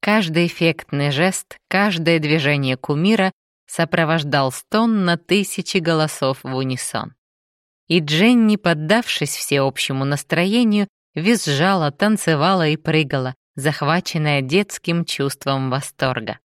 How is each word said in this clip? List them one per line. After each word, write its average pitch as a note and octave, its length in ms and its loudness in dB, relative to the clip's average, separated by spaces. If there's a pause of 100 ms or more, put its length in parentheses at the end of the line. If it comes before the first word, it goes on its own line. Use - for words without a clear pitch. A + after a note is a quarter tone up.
Каждый F3 460 2
эффектный D#3+ 640 -2
жест, E3 480 -2 (100)
каждое E3+ 520 2
движение C#3+ 560 0
кумира F#3 560 0 (340)
сопровождал D3+ 840 0
стон G#3+ 520 0
на E3+ 120 2
тысячи F#3+ 640 -2
голосов D#3 680 0
в C3 100 -6
унисон. C3 600 -4 (720)
И E3+ 100 2
Дженни, G#3+ 560 4
поддавшись E3+ 840 -2
всеобщему C3+ 680 -2
настроению, G3 840 0 (300)
визжала, E3+ 760 2
танцевала E3+ 760 2
и D3+ 80 0
прыгала, C3+ 580 -2 (220)
захваченная D3+ 840 -2
детским E3+ 600 -2
чувством C3+ 680 -4
восторга. B2 680 -4 (160)